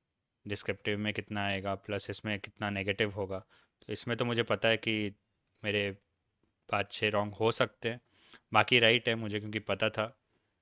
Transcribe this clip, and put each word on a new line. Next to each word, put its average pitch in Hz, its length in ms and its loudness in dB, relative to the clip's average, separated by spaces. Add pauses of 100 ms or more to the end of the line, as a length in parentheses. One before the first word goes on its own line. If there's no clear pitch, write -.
(460)
डिस्क्रिप्टिव 104 520 -4
में 107 160 -2
कितना 101 320 -4
आएगा, 98 280 -2
प्लस 101 360 -8
इसमें 104 300 -6
कितना - 300 -6
नेगेटिव 101 400 0
होगा। 95 280 -6 (480)
तो - 60 -8
इसमें 117 240 -4
तो 123 80 0
मुझे 120 180 0
पता 110 260 0
है 113 80 6
कि 107 360 -2 (520)
मेरे 101 320 -2 (760)
पाँच 101 220 -2
छः 107 180 0
रॉन्ग 104 240 0
हो 113 180 2
सकते - 380 -2
हैं, 120 100 -10 (520)
बाकी 110 260 6
राइट 117 300 6
है 117 60 2
मुझे 107 260 -4
क्योंकि 107 180 -6
पता 104 320 0
था। 110 280 -4 (440)